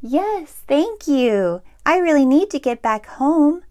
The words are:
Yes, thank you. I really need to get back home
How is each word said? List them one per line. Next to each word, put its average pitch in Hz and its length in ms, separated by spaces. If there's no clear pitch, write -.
Yes, 330 640
thank 381 420
you. 208 540
I 339 140
really 311 260
need 294 260
to 302 80
get 240 240
back 220 240
home 302 640